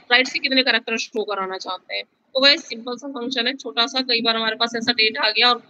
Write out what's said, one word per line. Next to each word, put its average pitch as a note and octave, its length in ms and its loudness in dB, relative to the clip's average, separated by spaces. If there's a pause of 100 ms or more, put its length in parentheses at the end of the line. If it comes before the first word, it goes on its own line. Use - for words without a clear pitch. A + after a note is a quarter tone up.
(100)
Right B3+ 180 6
से D#4+ 100 -6
कितने C4 240 2
character A#3 360 0
show A3 260 -4
कराना F#3+ 340 -4
चाहते F#3 380 -8
हैं। G3+ 80 -6
तो - 360 -8
गाइस C#4+ 240 4
simple A#3+ 320 -10
सा C#4+ 140 -14
function A#3+ 360 -4
है, C4 100 -2
छोटा A#3 300 -2
सा। B3+ 160 -4
कई B3 200 0
बार A3+ 140 0
हमारे A3+ 200 -2
पास A#3 200 -2
ऐसा A#3+ 180 0
डेटा A3 280 2
आ G#3+ 80 2
गया A3 180 4
और A#3 220 2